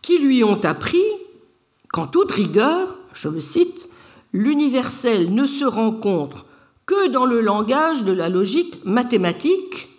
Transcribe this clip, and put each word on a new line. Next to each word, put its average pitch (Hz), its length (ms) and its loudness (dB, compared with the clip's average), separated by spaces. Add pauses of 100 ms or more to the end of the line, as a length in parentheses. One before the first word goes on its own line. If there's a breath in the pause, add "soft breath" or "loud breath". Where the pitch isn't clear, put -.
qui 339 160 2
lui 262 260 4
ont 208 180 2
appris 190 420 0 (840)
qu'en 165 180 -6
toute 359 260 0
rigueur, 240 640 0 (160)
je - 160 -10
le 156 120 -6
cite, « - 480 0 (440 loud breath)
l'universel 240 1000 0
ne 269 120 2
se 277 180 -2
rencontre 214 800 -2 (420 soft breath)
que 381 220 0
dans 254 160 2
le 240 160 2
langage 226 640 0
de 190 80 0
la 170 160 0
logique 202 560 -2
mathématique 240 1040 -2 (100)